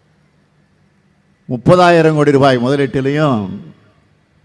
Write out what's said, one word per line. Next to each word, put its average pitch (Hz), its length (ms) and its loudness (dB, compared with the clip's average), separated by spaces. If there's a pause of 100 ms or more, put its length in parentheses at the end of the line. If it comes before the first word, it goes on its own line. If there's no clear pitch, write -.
(1500)
முப்பதாயிரம் 165 680 2
கோடி 147 220 0
ரூபாய் 131 280 2
முதலீட்டிலையும் 139 800 -2 (1000)